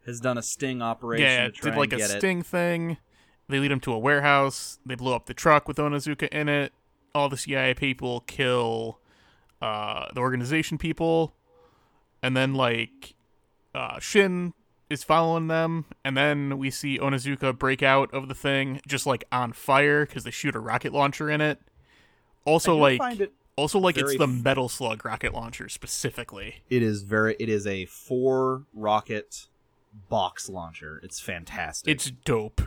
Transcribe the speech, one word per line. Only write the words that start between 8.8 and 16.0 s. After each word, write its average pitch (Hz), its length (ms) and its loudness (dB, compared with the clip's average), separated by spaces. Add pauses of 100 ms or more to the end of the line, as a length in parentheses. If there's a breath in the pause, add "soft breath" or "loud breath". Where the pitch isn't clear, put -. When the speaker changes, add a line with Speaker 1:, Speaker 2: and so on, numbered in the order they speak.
Speaker 2:
uh, 107 520 -4
the 127 60 -6
organization 127 600 0
people, 165 560 0 (880 soft breath)
and 131 120 0
then, 131 200 2
like, 117 580 -2 (640)
uh, 127 240 -8
Shin 180 540 2 (360)
is 143 140 -4
following 165 440 2
them, 165 380 0 (180)